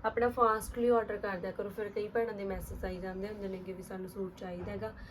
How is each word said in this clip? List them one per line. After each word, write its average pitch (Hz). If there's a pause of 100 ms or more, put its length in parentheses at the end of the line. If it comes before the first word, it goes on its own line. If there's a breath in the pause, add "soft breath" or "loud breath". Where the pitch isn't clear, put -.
ਆਪਣਾ 233
ਫਾਸਟਲੀ 233
ਆਰਡਰ 220
ਕਰ 202
ਦਿਆ 185
ਕਰੋ, 196
ਫਿਰ 202
ਕਈ 208
ਭੈਣਾਂ 226
ਦੇ 202
ਮੈਸੇਜ 185
ਆਈ 185
ਜਾਂਦੇ 190
ਹੁੰਦੇ 208
ਨੇਗੇ 185
ਵੀ 180
ਸਾਨੂੰ 185
ਸੂਟ 185
ਚਾਹੀਦਾ 180
ਹੈਗਾ, 214 (200 loud breath)